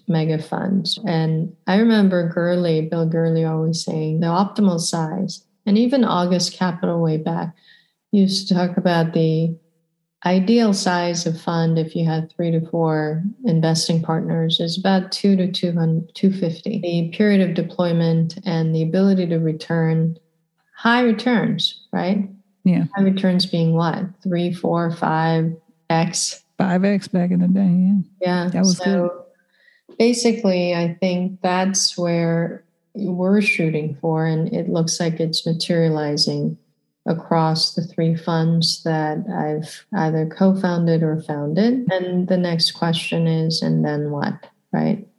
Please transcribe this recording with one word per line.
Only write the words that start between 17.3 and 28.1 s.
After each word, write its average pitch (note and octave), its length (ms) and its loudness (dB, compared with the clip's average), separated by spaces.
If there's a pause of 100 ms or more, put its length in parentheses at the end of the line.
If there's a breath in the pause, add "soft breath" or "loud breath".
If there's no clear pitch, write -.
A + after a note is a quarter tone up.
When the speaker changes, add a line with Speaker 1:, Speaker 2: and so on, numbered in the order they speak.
Speaker 1:
of E3+ 80 -2
deployment E3 880 0
and D#3+ 300 -2
the D#3+ 80 0
ability F#3 460 2
to E3 100 0
return D#3+ 800 0 (580)
high A#3+ 260 2
returns, A3+ 800 0 (120)
right? F#3+ 360 -2 (380)
Speaker 2:
Yeah. F3 200 4 (100)
Speaker 1:
High G3 80 2
returns F#3+ 420 2
being E3 280 0
what? E3 320 0 (180)
Three, F3 300 -2
four, E3+ 380 0
five D#3+ 640 0 (360)
X? E3 520 -2 (160)
Speaker 2:
Five F#3 280 0
X G3 240 0
back F3+ 220 0
in F3+ 100 2
the F3+ 80 2
day, G3 180 2
yeah. F#3 300 4 (480)